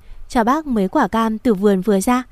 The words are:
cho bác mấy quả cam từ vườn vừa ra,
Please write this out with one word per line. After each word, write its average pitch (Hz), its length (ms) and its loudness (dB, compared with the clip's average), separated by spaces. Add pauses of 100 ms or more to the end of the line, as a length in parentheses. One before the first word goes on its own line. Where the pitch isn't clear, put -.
(280)
cho - 160 0
bác 302 220 0
mấy 214 220 -2
quả 254 200 0
cam 220 300 -2
từ 240 160 2
vườn 196 260 2
vừa 196 200 0
ra, 247 320 0